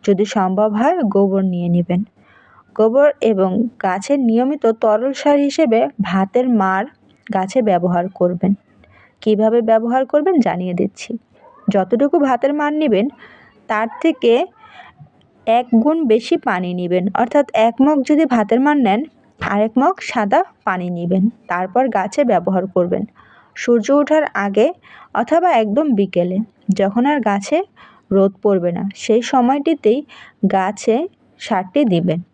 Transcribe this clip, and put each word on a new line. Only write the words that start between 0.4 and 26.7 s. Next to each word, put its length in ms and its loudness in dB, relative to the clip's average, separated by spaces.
হয় 300 0
গোবর 400 0
নিয়ে 260 -2
নেবেন। 340 0
গোবর 360 4
এবং 460 0
গাছের 380 -2
নিয়মিত 460 0
তরল 480 0
সার 240 0
হিসেবে 500 2
ভাতের 480 0
মাড় 380 0
গাছে 280 -2
ব্যবহার 480 0
করবেন। 440 0
কিভাবে 400 2
ব্যবহার 440 0
করবেন 340 0
জানিয়ে 340 -2
দিচ্ছি। 440 -6
যতটুকু 500 0
ভাতের 340 0
মাড় 240 -4
নেবেন 300 0
তার 200 -4
থেকে 440 2
এক 200 2
গুণ 220 0
বেশি 320 0
পানি 360 -4
নেবেন, 320 -2
অর্থাৎ 380 0
এক 280 2
মগ 220 2
যদি 220 2
ভাতের 340 0
মাড় 200 2
নেন, 240 0
আরেক 380 -2
মগ 220 2
সাদা 420 0
পানি 260 -4
নেবেন, 400 0
তারপর 400 -2
গাছে 360 -2
ব্যবহার 440 0
করবেন। 360 -2
সূর্য 360 0
ওঠার 320 2
আগে 400 0
অথবা 380 0
একদম 420 0
বিকেলে, 440 0